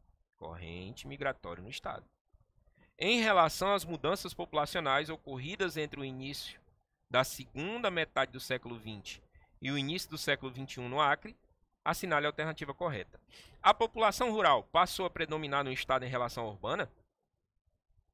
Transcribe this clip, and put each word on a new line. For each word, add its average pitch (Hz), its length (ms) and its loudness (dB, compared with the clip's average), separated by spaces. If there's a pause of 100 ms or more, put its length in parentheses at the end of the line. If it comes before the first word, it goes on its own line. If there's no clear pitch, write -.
(380)
Corrente 87 680 -12
migratória 135 560 -6
no 98 60 -14
estado. - 360 -10 (920)
Em 226 240 2
relação 190 520 4
às 180 120 0
mudanças 165 480 -2
populacionais 151 760 0
ocorridas 156 680 -4
entre 147 220 -4
o 139 60 -6
início 135 540 -8 (500)
da 123 140 6
segunda 196 680 -4
metade 151 420 0
do 127 80 -12
século 123 380 -6
vinte 107 440 -12 (400)
e 131 100 -2
o 143 60 0
início 147 320 -2
do 156 80 -8
século 135 340 -2
vinte 131 220 -10
e - 60 -10
um 123 100 -6
no 131 100 0
Acre, 147 380 2 (460)
assinale 156 420 2
a 147 40 2
alternativa 151 440 -4
correta. 143 460 -4 (420)
A 208 120 10
população 226 580 2
rural 170 340 6
passou 180 400 2
a 175 40 -2
predominar 156 540 -2
no 131 80 -2
estado 131 320 0
em 123 60 -6
relação 123 360 -2
à 107 40 -4
urbana? 131 420 -4 (1200)